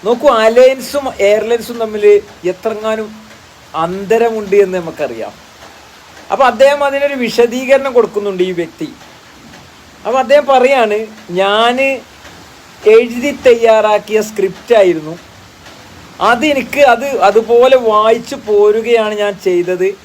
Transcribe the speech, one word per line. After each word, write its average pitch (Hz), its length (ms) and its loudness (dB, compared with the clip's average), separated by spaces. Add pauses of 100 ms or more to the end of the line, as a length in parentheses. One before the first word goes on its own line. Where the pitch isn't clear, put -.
നോക്കൂ, 247 240 0
അലയൻസും 254 760 2 (160)
എയർലൈൻസും 220 580 -2
തമ്മിൽ 214 280 -4 (380)
എത്രങ്ങാനും 220 640 -6 (640)
അന്തരമുണ്ട് 202 800 -2
എന്ന് 185 220 2
നമുക്കറിയാം. 127 560 -10 (1000)
അപ്പൊ 247 120 0
അദ്ദേഹം 269 400 2
അതിനൊരു 277 300 -2
വിശദീകരണം 254 800 -2
കൊടുക്കുന്നുണ്ട് 202 500 -2
ഈ 185 100 -2
വ്യക്തി. 165 360 -10 (1200)
അപ്പൊ 247 120 -2
അദ്ദേഹം 262 280 2
പറയാണ്, 247 600 2 (240)
"ഞാന് 226 580 0 (1000)
എഴുതി 240 600 2
തയ്യാറാക്കിയ 214 760 2
സ്ക്രിപ്റ്റ് 196 540 -4
ആയിരുന്നു, 170 440 0 (1000)
അതെനിക്ക് 254 600 -2
അത് 247 240 4
അതുപോലെ 233 720 2
വായിച്ചു 226 600 0
പോരുകയാണ് 214 800 0
ഞാൻ 208 200 -4 (100)
ചെയ്തത്. 185 500 -2 (100)